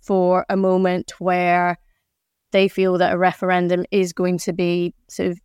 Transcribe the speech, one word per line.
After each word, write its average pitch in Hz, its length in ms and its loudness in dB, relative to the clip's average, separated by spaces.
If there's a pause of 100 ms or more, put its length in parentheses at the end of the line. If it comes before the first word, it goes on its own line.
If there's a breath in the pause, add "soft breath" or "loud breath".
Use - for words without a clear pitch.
for 180 480 0
a 196 80 -2
moment 185 600 0
where 175 600 0 (720)
they 196 160 4
feel 185 320 0
that 180 140 2
a 175 60 -2
referendum 180 720 0
is 185 220 0
going 180 260 -2
to 180 140 -6
be 175 420 -2 (140)
sort 185 200 -6
of 175 160 -8